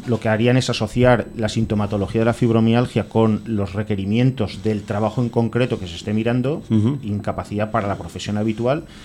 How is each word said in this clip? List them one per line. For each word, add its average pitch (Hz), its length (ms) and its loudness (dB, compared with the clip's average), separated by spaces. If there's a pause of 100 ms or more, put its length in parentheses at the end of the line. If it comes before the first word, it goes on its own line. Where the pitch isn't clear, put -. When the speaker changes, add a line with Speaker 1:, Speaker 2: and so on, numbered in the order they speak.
Speaker 1:
lo 113 100 2
que 113 100 -2
harían 117 280 4
es 127 120 2
asociar 120 580 2 (100)
la 110 120 0
sintomatología 104 760 0
de - 20 2
la 113 80 4
fibromialgia 113 760 2
con 110 380 2
los 101 280 -2
requerimientos 107 880 0
del 107 180 0
trabajo 107 400 -2
en 120 60 0
concreto 117 500 0
que 92 80 -10
se 82 80 -10
esté 104 180 -6
mirando, 120 580 0
Speaker 2:
Ujú. 113 340 2
Speaker 1:
incapacidad 104 640 -4
para 107 160 0
la 98 120 -2
profesión 98 380 -6
habitual, 117 480 0 (200)